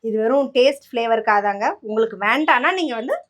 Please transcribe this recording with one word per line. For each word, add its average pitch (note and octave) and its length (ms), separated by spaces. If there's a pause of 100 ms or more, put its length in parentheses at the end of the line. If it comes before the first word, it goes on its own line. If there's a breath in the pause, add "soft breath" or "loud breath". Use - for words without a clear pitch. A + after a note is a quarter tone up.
இது G#3+ 180
வெறும் C4 360
டேஸ்ட் C#4 320
ஃப்ளேவருக்காக A3+ 580
தாங்க, G3+ 160 (240)
உங்களுக்கு A3 280 (100)
வேண்டான்னா D4 520
நீங்க C#4+ 220
வந்து C#5 160 (120)